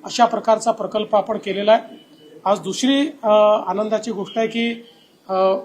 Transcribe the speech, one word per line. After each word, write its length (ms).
अशा 220
प्रकारचा 460
प्रकल्प 440
आपण 220
केलेला 340
आहे. 240
आज 140
दुसरी, 480
अ, 80
आनंदाची 440
गोष्ट 260
आहे 100
की, 400
अ, 40